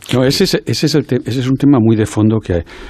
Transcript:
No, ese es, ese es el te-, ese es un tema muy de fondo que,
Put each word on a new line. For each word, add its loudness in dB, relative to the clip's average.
No, 2
ese 2
es, -2
ese -2
es 0
el 0
te-, -2
ese -4
es -2
un 0
tema 4
muy 4
de 0
fondo 0
que, -4